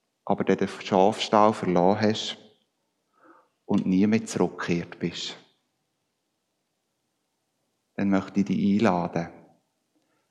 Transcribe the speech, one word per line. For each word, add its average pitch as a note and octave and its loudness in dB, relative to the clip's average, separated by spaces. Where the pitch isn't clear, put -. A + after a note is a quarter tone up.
aber G2+ -2
dann F#2+ 2
den G2 -2
Schafstall G#2+ 2
verloren F2+ 2
hast G#2+ -2
und G2+ 0
nie F#2+ 4
mehr A2 0
zurückgekehrt - -4
bist. - -8
Dann G2+ -2
möchte G2 0
ich G2 2
dich G2 0
einladen, F2 0